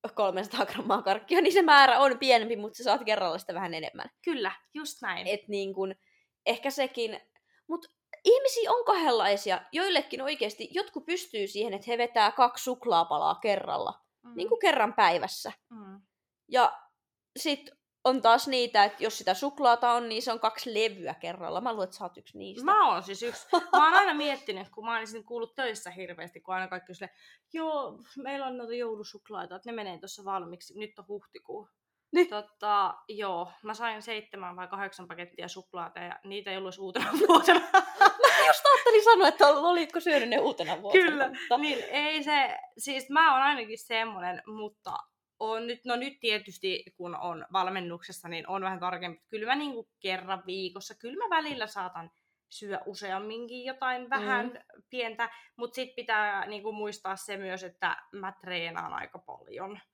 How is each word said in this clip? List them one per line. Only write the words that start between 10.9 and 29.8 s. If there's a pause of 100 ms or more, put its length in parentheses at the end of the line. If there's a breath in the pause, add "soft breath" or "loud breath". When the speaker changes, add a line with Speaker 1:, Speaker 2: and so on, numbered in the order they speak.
Speaker 1:
pystyy
siihen,
että
he
vetää
kaksi
suklaapalaa
kerralla. (280)
Speaker 2:
Mm.
Speaker 1:
Niinku
kerran
päivässä. (180)
Speaker 2:
Mm. (480)
Speaker 1:
Ja (580)
sit (340)
on
taas
niitä,
että
jos
sitä
suklaata
on,
niin
se
on
kaksi
levyä
kerralla.
Mä
luulen,
että
sä
oot
yksi
niistä.
Speaker 2:
Mä
oon
siis
yksi.
Mä
oon
aina
miettinyt,
kun
mä
oon
esimerkiksi
kuullut
töissä
hirveästi,
kun
aina
kaikki
on
silleen, (360 soft breath)
"Joo, (180)
meillä
on
noita
joulusuklaita,
että
ne
menee